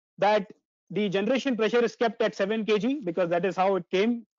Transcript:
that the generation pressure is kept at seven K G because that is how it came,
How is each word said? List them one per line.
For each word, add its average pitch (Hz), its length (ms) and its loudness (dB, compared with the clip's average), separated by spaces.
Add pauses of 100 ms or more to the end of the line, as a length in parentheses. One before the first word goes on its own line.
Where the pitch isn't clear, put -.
(180)
that 208 320 2 (400)
the 202 180 0
generation 220 480 0
pressure 220 260 2
is 226 140 -2
kept 226 240 -2
at 220 140 0
seven 208 320 -2
K 214 120 2
G 262 240 -2
because 175 280 -2
that 175 160 0
is 180 100 -2
how 190 200 2
it 180 140 -4
came, 226 360 0 (120)